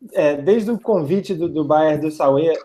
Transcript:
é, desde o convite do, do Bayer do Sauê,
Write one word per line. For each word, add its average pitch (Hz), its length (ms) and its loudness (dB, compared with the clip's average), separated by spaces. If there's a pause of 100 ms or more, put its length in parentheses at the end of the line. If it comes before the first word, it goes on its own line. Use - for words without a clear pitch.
(120)
é, 147 240 2
desde 202 340 0
o 233 80 -2
convite 190 560 -2
do, 170 140 -4
do 151 160 -2
Bayer 151 360 2
do 156 100 -4
Sauê, 151 420 2 (120)